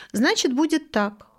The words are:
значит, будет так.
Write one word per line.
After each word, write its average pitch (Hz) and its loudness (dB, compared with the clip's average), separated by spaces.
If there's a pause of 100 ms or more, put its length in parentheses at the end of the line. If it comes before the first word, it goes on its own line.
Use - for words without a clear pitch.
(120)
значит, 294 0
будет 302 0
так. 208 -4 (120)